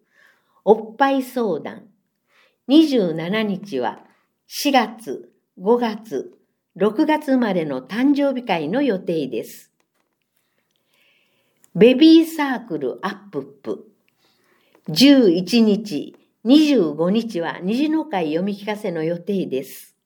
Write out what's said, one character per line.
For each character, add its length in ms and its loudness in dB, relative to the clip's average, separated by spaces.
お 280 2
っ 40 -20
ぱ 140 2
い 120 -2
相 380 -6
談。 260 -14
二 220 4
十 260 0
七 300 -4
日 340 -6
は 220 -6
四 260 -4
月、 580 -4
五 200 0
月、 580 -8
六 320 0
月 260 -2
生 60 2
ま 140 0
れ 120 -2
の 180 -6
誕 340 0
生 180 0
日 100 -8
会 240 -4
の 140 -2
予 160 0
定 300 -4
で 160 -8
す。 260 -20
ベ 180 8
ビ 300 8
ー 20 -2
サ 300 -6
ー 40 -10
ク 180 -10
ル 240 -6
ア 80 -4
ッ 200 -16
プ 100 -8
ッ 40 -10
プ。 300 -12
十 420 6
一 320 2
日、 540 -2
二 240 6
十 140 2
五 300 0
日 300 -2
は 220 -6
虹 280 -2
の 160 -4
会 280 -4
読 80 -2
み 160 -6
聞 80 -16
か 80 -6
せ 160 -8
の 140 -4
予 140 -4
定 280 -4
で 160 -6
す。 320 -20